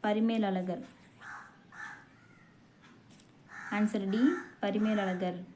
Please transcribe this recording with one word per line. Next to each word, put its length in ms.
பரிமேலழகர். 800
ஆன்சர் 360
டி, 80
பரிமேலழகர். 760